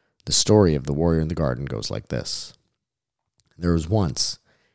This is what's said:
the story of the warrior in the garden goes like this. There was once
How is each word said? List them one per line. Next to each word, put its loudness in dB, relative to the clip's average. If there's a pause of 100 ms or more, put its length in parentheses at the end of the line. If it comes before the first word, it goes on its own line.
(300)
the 0
story 6
of -4
the -4
warrior 2
in -2
the -6
garden -4
goes -8
like -8
this. -8 (1040)
There 0
was -2
once -2 (380)